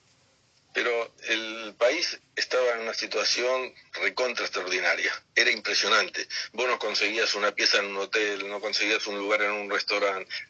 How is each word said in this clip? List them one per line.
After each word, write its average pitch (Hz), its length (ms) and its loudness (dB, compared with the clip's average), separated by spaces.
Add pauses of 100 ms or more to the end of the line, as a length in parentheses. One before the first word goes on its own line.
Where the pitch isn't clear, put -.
(720)
Pero 117 400 0 (160)
el 113 480 -6
país 147 420 2 (160)
estaba 123 380 2
en 117 80 -4
una 113 120 -4
situación 117 800 0 (200)
recontra 123 500 0
extraordinaria. 92 680 0 (240)
Era - 160 4
impresionante. 98 800 0 (240)
Vos 117 160 -2
no 120 100 2
conseguías 107 580 0
una 101 200 0
pieza - 220 4
en 101 80 2
un 101 120 -6
hotel, 101 520 -2
no 101 100 -6
conseguías 107 480 0
un 101 100 -4
lugar 104 260 0
en 104 80 2
un 104 180 -4
restaurante, 101 600 0 (200)